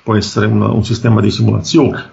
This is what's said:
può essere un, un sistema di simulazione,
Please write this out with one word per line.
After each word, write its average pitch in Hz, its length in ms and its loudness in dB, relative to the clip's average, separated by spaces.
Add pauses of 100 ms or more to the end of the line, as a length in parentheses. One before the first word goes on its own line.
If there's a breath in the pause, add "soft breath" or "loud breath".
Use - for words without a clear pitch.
può 110 120 -2
essere 104 320 0
un, 107 140 2
un 104 240 0
sistema 113 360 0
di 104 100 2
simulazione, 117 840 0